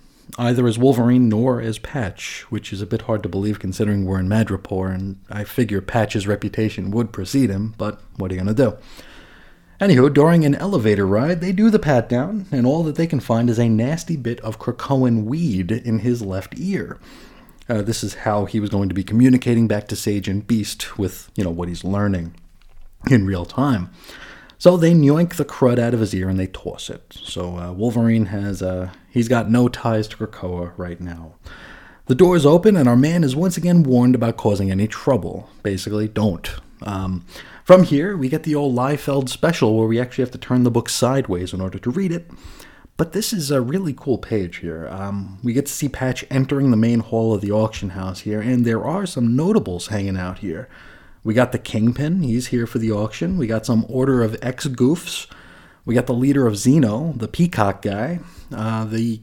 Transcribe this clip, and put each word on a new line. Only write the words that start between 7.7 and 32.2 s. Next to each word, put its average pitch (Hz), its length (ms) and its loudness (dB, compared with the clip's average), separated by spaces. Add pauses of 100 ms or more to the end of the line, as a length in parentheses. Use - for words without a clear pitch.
but 107 200 -6 (180)
what 92 140 -4
are 92 40 -4
you 92 40 -4
gonna 101 140 0
do? 123 240 2 (1040)
Anywho, 147 320 6
during 156 320 6
an 143 80 4
elevator 110 520 2
ride, 135 360 2
they 185 100 -2
do 214 200 4
the 208 80 6
pat 131 300 2
down, 185 420 -2
and 127 160 2
all 160 160 2
that 151 120 -4
they 165 120 0
can 151 120 -2
find 120 300 0
is 113 100 0
a 117 100 4
nasty 135 460 0
bit 120 260 -6
of 113 180 -8
Krakoan 120 680 0
weed 110 460 -2
in 113 280 -2
his 120 220 -2
left 95 360 -8
ear. 180 420 -6 (680)
Uh, 110 140 -2
this 110 220 -4
is 101 120 -6
how 104 300 -2
he 107 140 -4
was 101 100 -2
going 98 200 0
to 92 60 -6
be 98 80 -2
communicating 120 640 4
back 104 200 -2
to 107 80 -8
Sage 104 320 -4
and 101 200 -4
Beast - 500 -4
with, - 380 -6
you 107 80 -2
know, 87 80 -2
what 87 180 -6
he's 85 140 -8
learning 95 520 -2 (720)
in 107 160 6
real 90 200 -2
time. 123 440 -2 (680)
So 180 180 6
they 165 160 4
yoink 160 440 6
the 143 100 -2
crud 120 320 2
out 120 160 0
of 113 60 2
his 98 160 0
ear 92 120 -2
and 95 120 0
they 92 80 -2
toss - 420 -12
it. - 340 -18
So, 90 360 -8
uh, 87 120 -10
Wolverine 113 540 2
has, 98 380 -4
uh, 92 260 -4 (180)
he's 117 200 0
got 117 240 2
no 123 160 6
ties 113 400 -2
to - 100 -16
Krakoa 90 600 -8
right 87 220 -10
now. 82 360 -14 (720)
The 127 80 2
doors 180 280 6